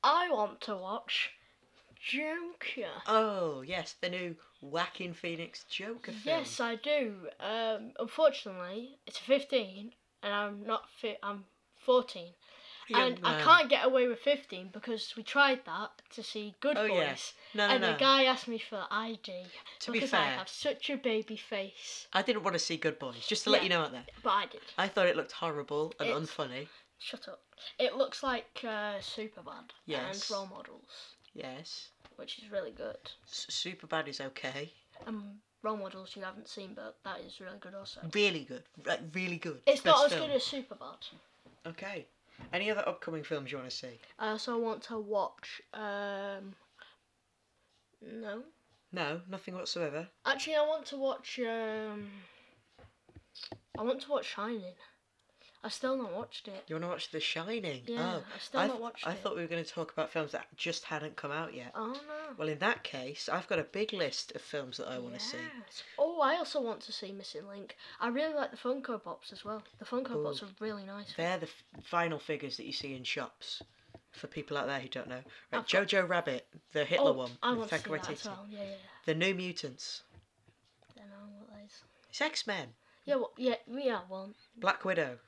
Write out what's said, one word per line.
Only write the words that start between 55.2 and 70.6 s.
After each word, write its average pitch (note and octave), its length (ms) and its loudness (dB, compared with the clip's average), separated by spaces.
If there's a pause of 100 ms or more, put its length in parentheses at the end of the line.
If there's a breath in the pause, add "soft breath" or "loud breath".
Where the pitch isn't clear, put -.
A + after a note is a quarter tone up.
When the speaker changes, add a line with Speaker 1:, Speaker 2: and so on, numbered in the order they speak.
Speaker 1:
I've G#3 60 -4
still C4 240 0
not A3+ 160 -4
watched A3 340 -8
it. F#3+ 200 -12
Speaker 2:
You D#3 100 -6
wanna E3+ 120 -2
watch F3 220 -4
The D#3 100 -4
Shining? E3+ 680 -2
Speaker 1:
Yeah, F#3 300 0
Speaker 2:
Oh, - 80 -4 (100)
Speaker 1:
I've - 80 -10
still - 180 0
Speaker 2:
I G3 60 6
Speaker 1:
not B3+ 80 2
Speaker 2:
th-, A3+ 80 -6
Speaker 1:
watched A3+ 240 -6
Speaker 2:
I E3 60 0
Speaker 1:
it. G3 80 -4
Speaker 2:
thought - 140 0
we E3+ 60 -2
were E3+ 80 -2
gonna E3 160 -2
talk D#3+ 300 -4
about D#3 160 0
films D3+ 220 -2
that - 140 -6 (120)
just - 260 -2
hadn't D#3 320 -4
come C#3+ 160 -4
out D#3+ 220 -4
yet. B2 200 -10
Speaker 1:
Oh, A3 180 -4
no. D4 440 -10
Speaker 2:
Well, D#3 140 -2
in D3+ 80 -2
that G3 260 2
case, C3+ 460 -6
I've F3+ 180 -2
got F#3 100 2
a D3 60 2
big G#3+ 300 -2
list D#3+ 380 -2
of - 100 -8
films C3 340 -6
that - 120 -6
I B2+ 100 -4
wanna B2 200 -8
see. - 200 -6
Speaker 1:
Yes. C#4+ 440 -10 (160)
Oh, D#4+ 220 4
I D4 160 6
also D4+ 240 0
want A3+ 220 -2
to - 100 -12
see G3 200 -8
Missing G3 360 -12
Link. G3+ 300 -14 (200 loud breath)
I A#3 100 0
really D4+ 260 2
like C#4 160 0
the - 80 -14
Funko B3+ 440 -2
Pops - 300 -12
as F#3+ 100 -16
well. G#3 200 -6 (160)
The G#3+ 80 -14
Funko B3 360 -2
Pops - 200 -2
Speaker 2:
Ooh. G#3 40 -12
Speaker 1:
are - 20 -14 (120)